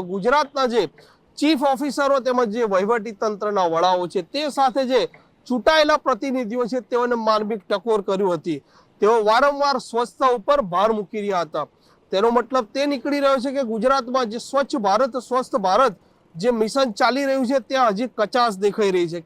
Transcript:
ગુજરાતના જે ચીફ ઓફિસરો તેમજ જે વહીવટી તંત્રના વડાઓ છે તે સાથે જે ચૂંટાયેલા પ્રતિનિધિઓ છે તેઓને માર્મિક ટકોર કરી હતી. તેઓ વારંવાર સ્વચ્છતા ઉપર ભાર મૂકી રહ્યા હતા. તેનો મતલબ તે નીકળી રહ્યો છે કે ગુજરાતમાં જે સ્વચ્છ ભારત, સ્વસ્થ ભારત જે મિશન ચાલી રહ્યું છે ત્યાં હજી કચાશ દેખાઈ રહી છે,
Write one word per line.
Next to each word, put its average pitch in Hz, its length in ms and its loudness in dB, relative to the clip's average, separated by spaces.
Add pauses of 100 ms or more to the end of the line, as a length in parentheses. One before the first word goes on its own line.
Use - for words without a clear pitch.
ગુજરાતના 254 640 0
જે 220 180 0 (520)
ચીફ 285 260 2
ઓફિસરો 277 560 0
તેમજ 247 200 0 (120)
જે 240 140 -2
વહીવટી 208 520 0
તંત્રના 208 500 -2
વડાઓ 180 400 2
છે 185 140 -4
તે 285 280 -6
સાથે 269 360 0
જે 240 160 2 (440)
ચૂંટાયેલા 302 520 2
પ્રતિનિધિઓ 247 680 -4
છે 254 160 -6
તેઓને 240 360 -2
માર્મિક 220 440 0
ટકોર 214 400 0
કરી 196 300 0
હતી. 156 280 -4 (400)
તેઓ 214 140 4 (100)
વારંવાર 277 560 2
સ્વચ્છતા 240 560 -2
ઉપર 285 280 0
ભાર 185 280 2
મૂકી 214 320 -6
રહ્યા 185 220 -2
હતા. 156 200 -6 (460)
તેનો 202 180 2
મતલબ 240 420 0
તે 269 140 -2
નીકળી 285 380 -2
રહ્યો 269 180 2
છે 277 100 -4
કે 269 120 -2
ગુજરાતમાં 247 680 0
જે 226 80 -8
સ્વચ્છ 277 400 -2
ભારત, 226 420 0
સ્વસ્થ 254 380 -4
ભારત 202 400 2 (360)
જે 180 180 0
મિશન 226 420 0
ચાલી 262 320 0
રહ્યું 269 200 0
છે 269 140 0
ત્યાં 254 320 0
હજી 214 220 -4
કચાશ 226 440 0
દેખાઈ 202 380 2
રહી 175 120 0
છે, 170 180 -8